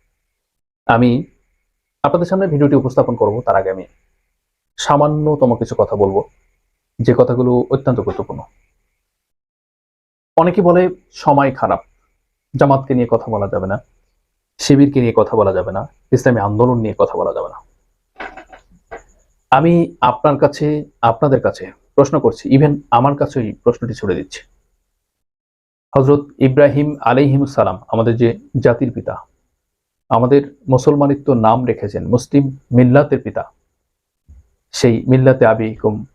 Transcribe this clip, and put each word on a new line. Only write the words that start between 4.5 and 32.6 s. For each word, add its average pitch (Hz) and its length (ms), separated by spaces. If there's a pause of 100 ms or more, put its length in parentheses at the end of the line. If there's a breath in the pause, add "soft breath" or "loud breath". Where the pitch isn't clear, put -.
সামান্যতম 147 800
কিছু 113 240
কথা 104 180
বলবো, 98 280 (760)
যে 123 180
কথাগুলো 123 540
অত্যন্ত 127 300
গুরুত্বপূর্ণ। 98 400 (2000)
অনেকে 175 260
বলে 180 260 (240)
সময় 139 400
খারাপ, 107 280 (760)
জামাতকে 135 380
নিয়ে 123 160
কথা 117 200
বলা 101 180
যাবে 95 180
না, 98 120 (800)
শিবিরকে 143 420
নিয়ে 117 160
কথা 110 200
বলা 98 160
যাবে 101 200
না, 95 160 (240)
ইসলামী 123 280
আন্দোলন 113 400
নিয়ে 110 180
কথা - 200
বলা - 140
যাবে 87 160
না। - 220 (1800)
আমি 170 500
আপনার 143 380
কাছে, 147 460 (180)
আপনাদের 123 380
কাছে - 320 (220)
প্রশ্ন 139 260
করছি, 123 380
even 147 220 (100)
আমার 135 260
কাছেই 131 360
প্রশ্নটি 120 420
ছুড়ে 95 200
দিচ্ছি। - 260 (1600)
হযরত 143 300 (120)
ইব্রাহিম 143 640
আলাইহিমুস 135 540
সালাম, 95 240 (100)
আমাদের 113 280
যে 117 220 (200)
জাতির 120 340
পিতা, - 240 (920)
আমাদের 135 480 (120)
মুসলমানিত্ব 139 640
নাম 117 300
রেখেছেন 104 420
মুসলিম 135 500 (160)